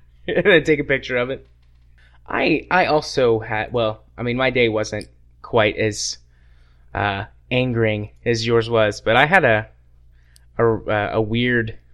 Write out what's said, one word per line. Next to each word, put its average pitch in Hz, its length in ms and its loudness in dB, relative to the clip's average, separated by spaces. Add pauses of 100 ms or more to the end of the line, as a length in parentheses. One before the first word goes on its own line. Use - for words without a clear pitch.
<laughs> - 200 -14
And 180 180 -2
then 170 160 6
take 147 160 2
a 139 60 -6
picture 127 320 -4
of 123 140 -2
it. 123 140 -10 (840)
I, - 440 -2
I 180 140 2
also 131 520 0
had, 110 340 -6
well, 110 300 -4 (160)
I 117 60 -8
mean, 120 120 -4
my 131 140 0
day 123 180 2
wasn't 107 380 -4 (360)
quite 107 340 0
as, - 420 -4 (720)
uh, 101 340 -4 (260)
angering 113 580 0 (140)
as 113 200 -2
yours 117 240 2
was, 110 320 2
but 110 140 2
I 139 120 6
had 170 180 4
a, 110 240 2 (880)
a, 120 60 2
uh, 107 480 0
a 113 80 0
weird 117 580 -2 (160)